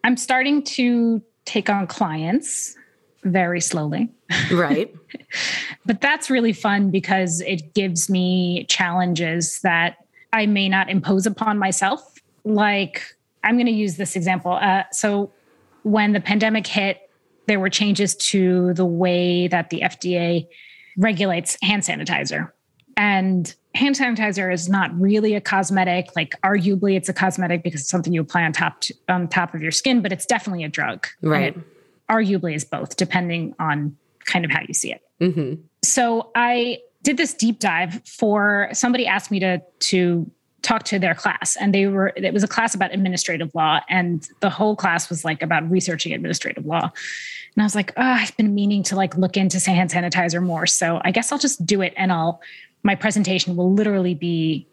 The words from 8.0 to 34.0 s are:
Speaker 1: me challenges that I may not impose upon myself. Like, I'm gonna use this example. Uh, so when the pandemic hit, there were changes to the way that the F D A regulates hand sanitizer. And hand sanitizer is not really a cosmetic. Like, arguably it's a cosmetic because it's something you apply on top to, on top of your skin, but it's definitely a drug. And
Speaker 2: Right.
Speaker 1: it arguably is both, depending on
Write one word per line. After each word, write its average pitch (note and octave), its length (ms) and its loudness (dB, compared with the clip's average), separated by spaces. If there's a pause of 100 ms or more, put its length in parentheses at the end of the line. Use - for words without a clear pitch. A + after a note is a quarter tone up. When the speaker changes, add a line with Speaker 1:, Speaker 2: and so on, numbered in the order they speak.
Speaker 1:
me F3+ 560 0
challenges F3 960 0
that E3+ 360 2 (340)
I A3 140 2
may G3 240 2
not F#3+ 200 2
impose F#3+ 360 2
upon G#3+ 320 0
myself. G3 560 0 (300)
Like, G3+ 600 0 (400)
I'm A#3 140 2
gonna A#3+ 140 2
use G#3 260 0
this F#3+ 180 -6
example. F3+ 360 0
Uh, F#3+ 400 2
so G3+ 400 -2 (520)
when G#3 280 2
the G3+ 80 2
pandemic G#3+ 480 0
hit, G3 420 -2 (380)
there G#3 120 2
were F#3+ 100 0
changes G3+ 460 0
to F3+ 580 2
the F3+ 120 2
way F3 640 2
that E3+ 220 0
the D#3+ 120 -4
F - 180 -4
D F3+ 180 -2
A E3+ 300 0 (500)
regulates F#3 680 0
hand G3+ 200 0
sanitizer. D3 680 -4 (460)
And F#3+ 560 0 (200)
hand C#4 220 2
sanitizer G#3+ 580 -2
is E3+ 140 -4
not F#3+ 320 2
really G#3 360 4
a G3+ 60 -2
cosmetic. F#3 720 0
Like, D#3+ 260 -4
arguably G3 560 2
it's F#3 120 -4
a F#3 40 -4
cosmetic F3 500 0
because D3+ 180 -4
it's - 80 -8
something F3 240 0
you D#3+ 80 2
apply E3+ 220 0
on D#3+ 80 0
top - 300 -2
to, - 120 -8 (140)
on F3+ 220 0
top F3 260 -2
of D#3 60 -6
your D#3+ 100 -4
skin, B3 300 2
but F#3 100 -4
it's - 140 -6
definitely G3 400 -2
a D3 40 -6
drug. A#2 380 -6 (140)
And D#3 100 0
Speaker 2:
Right. C#3+ 240 0
Speaker 1:
it E3 80 -14 (460)
arguably F#3+ 460 2
is D3+ 100 -6
both, - 320 -8
depending F3 640 -2
on D3 360 -2 (300)